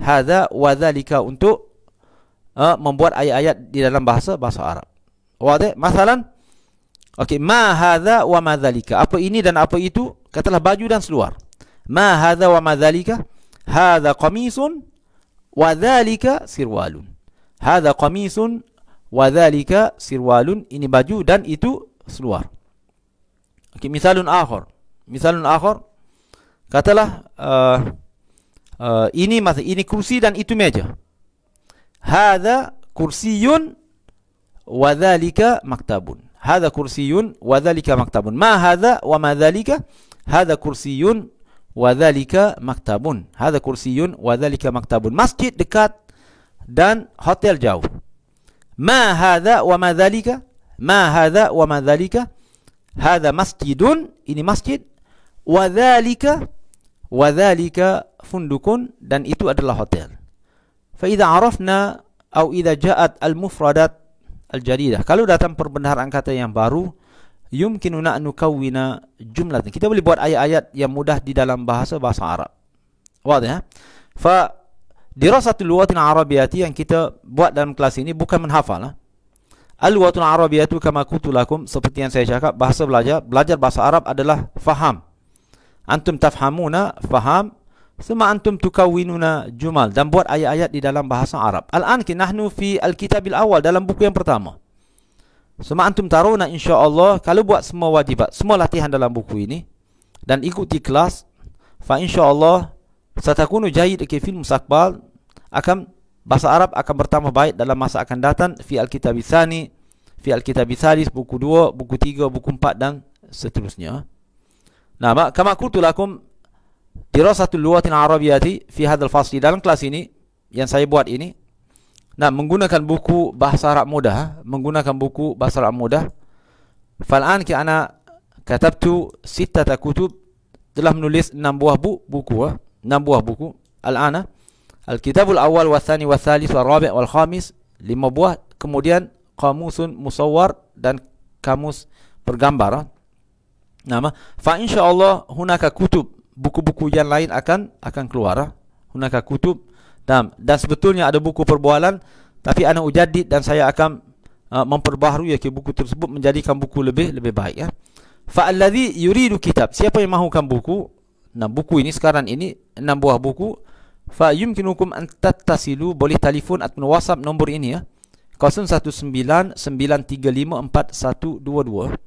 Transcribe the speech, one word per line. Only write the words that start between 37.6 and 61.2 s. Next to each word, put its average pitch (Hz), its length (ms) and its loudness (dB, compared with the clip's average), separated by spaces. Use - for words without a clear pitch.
dzalika 160 340 0
maktabun. 110 400 -2
Ma 208 240 4
hadza 180 460 4
wa 156 160 2
ma 147 160 0
dzalika? 196 480 0
Hadza 160 300 2
kursiyun 156 760 -4
wa 123 180 4
dzalika 156 640 2
maktabun. 120 800 -6
Hadza 143 240 0
kursiyun 135 580 -4
wa 120 160 0
dzalika 139 400 -2
maktabun. 113 400 -2
Masjid 240 400 0
dekat 214 400 0
dan 180 400 0
hotel 180 400 0
jauh. 95 240 0
"Ma 220 320 4
hadha 180 480 4
wa 175 160 4
ma 180 160 0
dhalika?" 220 480 0
"Ma 170 320 4
hadha 165 400 4
wa 160 160 4
ma 147 80 0
dhalika?" 170 480 0
"Hadha 156 320 2
masjidun," 185 800 0
ini 147 160 -6
masjid. 208 400 -2
"Wa 185 240 4
dhalika," 247 800 2
"wa 139 240 4
dhalika 180 800 0
fundukun," 185 720 -4
dan 139 240 -4
itu - 240 -4
adalah 139 320 0
hotel. 85 320 -6
Fa 180 80 -6
idza 196 240 2